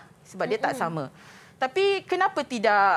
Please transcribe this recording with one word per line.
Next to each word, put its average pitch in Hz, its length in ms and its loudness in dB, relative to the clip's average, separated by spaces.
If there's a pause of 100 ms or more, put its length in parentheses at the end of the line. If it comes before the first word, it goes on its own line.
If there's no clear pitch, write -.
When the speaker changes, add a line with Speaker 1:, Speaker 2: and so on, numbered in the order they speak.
(240)
Speaker 1:
sebab 185 240 -6
dia 208 80 -2
tak - 200 -2
Speaker 2:
Mm-mm. 214 80 -2
Speaker 1:
sama. 165 200 -4 (520)
Tapi 381 480 0
kenapa 370 400 -2
tidak, 208 400 2 (120)